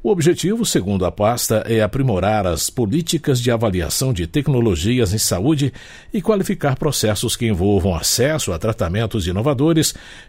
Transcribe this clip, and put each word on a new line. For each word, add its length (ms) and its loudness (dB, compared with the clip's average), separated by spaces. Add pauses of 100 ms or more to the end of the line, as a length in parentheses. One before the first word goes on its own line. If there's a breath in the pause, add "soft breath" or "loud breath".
O 80 -2
objetivo, 560 2
segundo 400 0
a 60 0
pasta, 560 0
é 160 2
aprimorar 640 0
as 240 -2
políticas 720 0
de 100 0
avaliação 640 0
de 160 -2
tecnologias 840 2
em 60 -2
saúde 540 0 (420 loud breath)
e 80 -2
qualificar 540 0
processos 580 -2
que 140 -2
envolvam 480 2
acesso 560 -2
a 80 -6
tratamentos 680 -2
inovadores, 680 0 (360 loud breath)